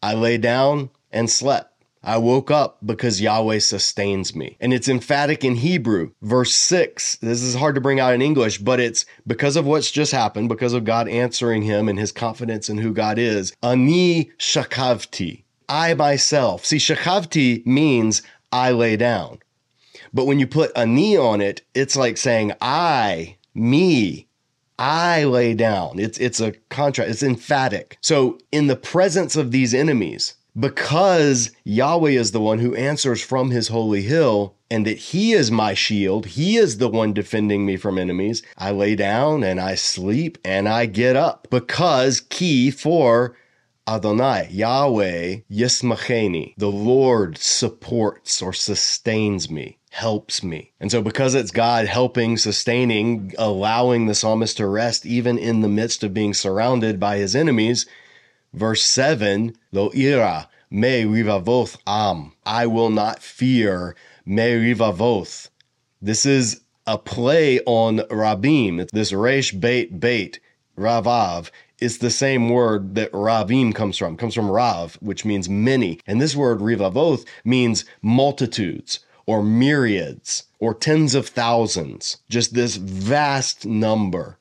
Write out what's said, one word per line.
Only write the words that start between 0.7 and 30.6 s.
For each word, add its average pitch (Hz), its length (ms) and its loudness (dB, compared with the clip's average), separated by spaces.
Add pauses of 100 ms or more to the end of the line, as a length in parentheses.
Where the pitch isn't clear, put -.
and 113 180 -2
slept. 131 360 0 (360)
I 113 140 -2
woke 120 340 2
up 147 340 0
because 110 360 -2
Yahweh 110 400 2
sustains 98 720 -2
me." 73 260 -12
And 127 120 0
it's 127 160 0
emphatic 139 560 0
in 127 120 0
Hebrew. 117 540 0 (120)
Verse 123 320 2
six, - 640 0
this 120 260 -4
is 123 120 -4
hard 139 220 0
to 135 40 -2
bring 135 200 2
out 127 140 4
in 123 80 2
English, 131 360 2
but 123 220 0
it's 117 240 -2 (240)
because 135 260 0
of 156 120 0
what's 147 260 0
just 147 180 0
happened, 120 380 0
because 117 240 -2
of 120 120 -2
God 113 240 0
answering 117 540 -2
him 107 260 0
and 101 120 -2
his 107 100 -4
confidence 113 580 -6
in 107 100 -6
who 110 140 -2
God 107 240 -2
is. 110 360 0 (100)
"Ani 156 760 2
shakavti." - 1040 -4 (280)
I 165 220 0
myself. 143 720 2
See, 156 140 0
shakavti 156 880 0
means 123 560 2 (280)
"I 127 200 2
lay 117 260 2
down." 110 440 -2 (760)
But 131 120 0
when 139 120 4
you 135 80 2
put 151 280 0
ani 127 400 4
on 139 280 4
it, 101 180 -2 (140)
it's 135 200 0
like 127 220 0
saying, 110 360 0 (100)
"I, 120 760 0 (180)
me, 120 760 2 (500)
I 160 460 2
lay 123 280 2
down." 101 460 0
It's, 110 180 -4
it's 120 240 -2
a 110 120 -2 (180)
contrast. 135 400 -2
It's 113 120 -6
emphatic. 131 800 -2
So 135 380 2 (120)
in 147 180 2
the 127 80 2
presence 175 600 0
of 139 140 0
these 123 240 2
enemies, 123 600 0 (220)
because 147 920 2 (140)